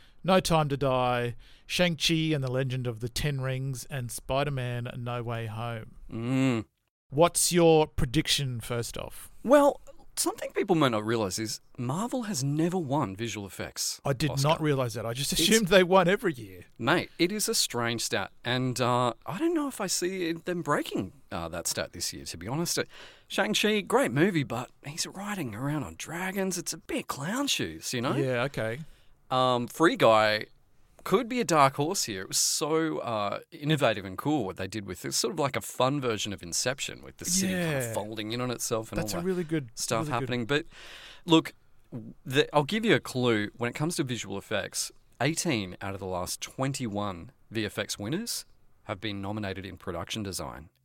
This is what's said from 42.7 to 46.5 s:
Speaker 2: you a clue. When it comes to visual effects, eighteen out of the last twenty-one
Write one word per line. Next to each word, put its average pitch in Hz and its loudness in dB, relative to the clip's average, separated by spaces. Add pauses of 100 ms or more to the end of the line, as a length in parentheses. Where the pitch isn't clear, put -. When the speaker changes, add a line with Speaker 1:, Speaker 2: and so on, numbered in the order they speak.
Speaker 2:
you 185 6
a 123 4
clue. 117 2
When 120 -2
it 123 -6
comes 165 -2
to 165 0
visual 104 -6
effects, 98 -4 (300)
eighteen 123 0
out 98 -6
of 98 -8
the 98 -6
last 90 -4
twenty-one 104 -4 (180)